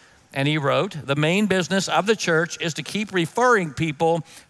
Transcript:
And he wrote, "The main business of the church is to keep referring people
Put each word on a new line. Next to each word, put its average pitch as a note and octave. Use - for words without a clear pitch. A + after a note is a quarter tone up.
And C#3
he D3+
wrote, C#3+
"The C3+
main E3+
business F#3
of E3
the A3
church E3
is D#3+
to D#3
keep G3+
referring F#3+
people E3